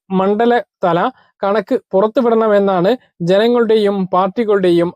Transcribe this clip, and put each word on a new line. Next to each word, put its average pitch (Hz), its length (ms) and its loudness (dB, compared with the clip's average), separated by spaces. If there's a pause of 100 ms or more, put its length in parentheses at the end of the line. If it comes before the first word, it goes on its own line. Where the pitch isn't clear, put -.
(120)
മണ്ഡല 208 420 0 (280)
തല 170 180 0 (420)
കണക്ക് 202 340 -2 (140)
പുറത്തുവിടണമെന്നാണ് 208 1040 0 (300)
ജനങ്ങളുടെയും 214 840 0
പാർട്ടികളുടെയും 185 920 0